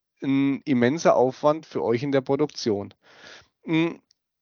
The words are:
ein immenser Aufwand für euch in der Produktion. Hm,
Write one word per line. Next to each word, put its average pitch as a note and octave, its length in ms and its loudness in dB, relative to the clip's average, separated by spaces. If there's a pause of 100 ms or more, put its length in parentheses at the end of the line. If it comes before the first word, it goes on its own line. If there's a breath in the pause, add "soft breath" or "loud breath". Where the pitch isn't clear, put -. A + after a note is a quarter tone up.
(220)
ein C#3 400 0
immenser C#3 540 2
Aufwand D3 500 0
für - 160 -6
euch A#2 200 -2
in C#3+ 100 -4
der C3+ 80 2
Produktion. B2 760 -4 (680 loud breath)
Hm, E3 360 -2 (420)